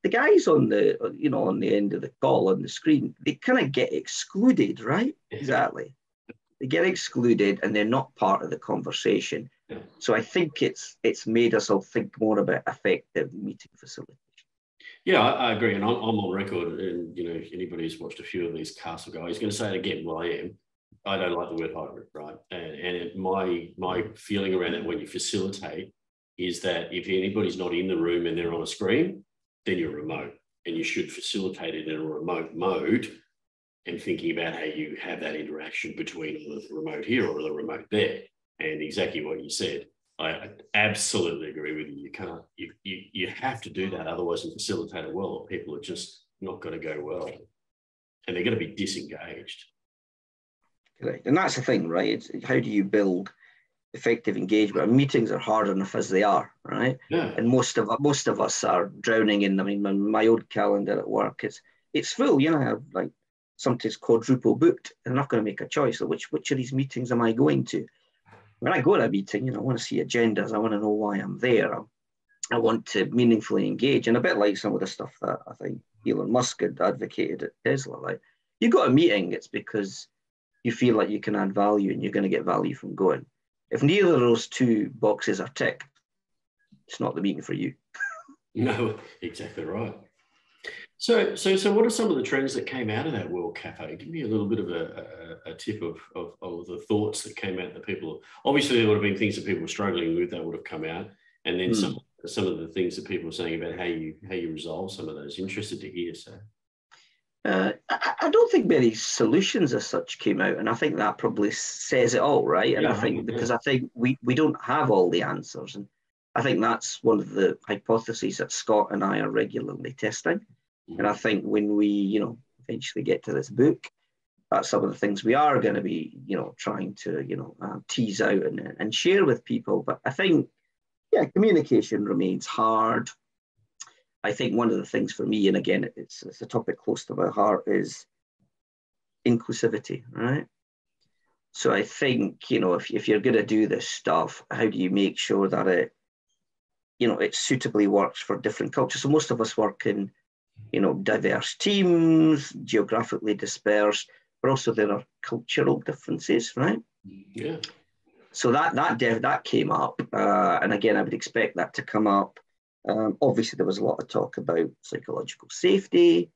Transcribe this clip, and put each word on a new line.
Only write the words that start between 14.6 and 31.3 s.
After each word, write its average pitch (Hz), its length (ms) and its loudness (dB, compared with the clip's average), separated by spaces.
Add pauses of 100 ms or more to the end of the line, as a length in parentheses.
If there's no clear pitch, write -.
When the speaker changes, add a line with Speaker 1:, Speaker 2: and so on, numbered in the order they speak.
Speaker 2:
Yeah, 185 160 6
I, 120 280 4
I - 40 2
agree. 104 220 2
And 98 80 -2
I'm, 113 60 2
I'm 110 300 0
on 92 140 -2
record, 87 460 -4
and, 87 380 -6
you 87 80 -6
know, 85 80 -6
if 80 180 -10
anybody 87 320 -8
who's 80 160 -8
watched 82 220 -14
a - 20 -16
few 87 240 -6
of 82 60 -6
these 80 180 -8
casts - 340 -12
will - 80 -16
go, 82 120 -10
"He's 85 120 -6
gonna 107 140 -2
say 107 220 -4
it - 20 -4
again." 85 300 -6
Well, 80 140 -6
I 85 80 -4
am. - 300 -6 (480)
I 98 120 -2
don't 90 160 0
like 87 160 -6
the 82 60 -8
word 82 200 -4
hybrid, 76 380 -12
right? 76 220 -14 (160)
And, 87 100 -10
and 85 340 -6
it, 87 220 -8
my, 92 500 -2 (100)
my 92 280 -2 (100)
feeling 98 380 -2
around 85 220 0
it - 100 -6
when 87 140 -2
you - 80 -10
facilitate 95 840 -6 (460)
is 90 240 -4
that 85 320 -4
if 92 160 -6
anybody's 95 480 0
not 87 160 -4
in 92 160 0
the 87 80 0
room 85 280 0
and 85 120 -2
they're 85 160 -2
on 82 80 -4
a - 60 -6
screen, 139 580 0 (400)
then 92 120 0
you're 76 160 -4
remote. 73 420 -10 (300)
And 82 120 -4
you - 80 -4
should - 260 -4
facilitate 87 640 -6